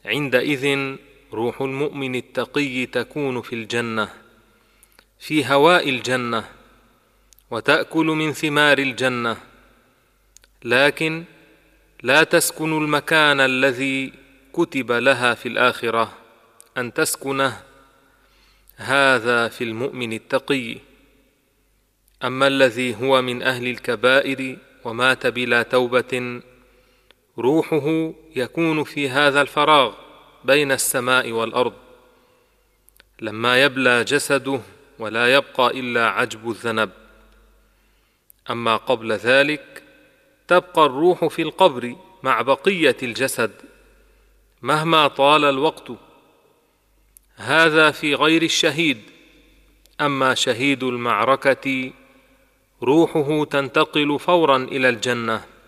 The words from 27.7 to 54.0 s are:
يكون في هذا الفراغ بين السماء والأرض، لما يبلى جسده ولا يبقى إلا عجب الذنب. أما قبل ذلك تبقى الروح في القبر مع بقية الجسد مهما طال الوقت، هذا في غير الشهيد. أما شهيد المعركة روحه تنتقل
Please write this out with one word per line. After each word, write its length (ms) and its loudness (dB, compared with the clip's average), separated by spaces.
يكون 480 -2
في 260 -6
هذا 320 4
الفراغ 520 2
بين 260 2
السماء 600 0
والأرض، 420 -2
لما 420 2
يبلى 400 2
جسده 580 -2
ولا 360 0
يبقى 440 0
إلا 300 0
عجب 400 -4
الذنب. 400 -4
أما 280 -2
قبل 360 -2
ذلك 720 0
تبقى 380 2
الروح 400 0
في 160 -4
القبر 540 0
مع 180 0
بقية 600 0
الجسد 480 -4
مهما 460 2
طال 380 4
الوقت، 460 -2
هذا 560 4
في 240 -2
غير 260 2
الشهيد. 600 -2
أما 320 0
شهيد 500 -2
المعركة 1080 0
روحه 600 2
تنتقل 760 -2